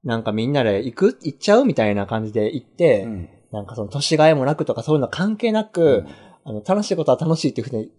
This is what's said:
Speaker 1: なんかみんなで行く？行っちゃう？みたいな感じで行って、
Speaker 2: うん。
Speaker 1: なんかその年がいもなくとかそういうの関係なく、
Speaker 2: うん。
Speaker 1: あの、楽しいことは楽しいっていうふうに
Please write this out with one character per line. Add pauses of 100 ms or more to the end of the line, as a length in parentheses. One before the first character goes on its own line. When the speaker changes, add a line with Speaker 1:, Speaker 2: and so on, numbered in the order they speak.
Speaker 1:
な
ん
か
み
ん
な
で
行
く？
行
っ
ち
ゃ
う？
み
た
い
な
感
じ
で
行
っ
て、
Speaker 2:
う
ん。 (220)
Speaker 1:
な
ん
か
そ
の
年
が
い
も
な
く
と
か
そ
う
い
う
の
関
係
な
く、
Speaker 2:
う
ん。 (420)
Speaker 1:
あ
の、
楽
し
い
こ
と
は
楽
し
い
っ
て
い
う
ふ
う
に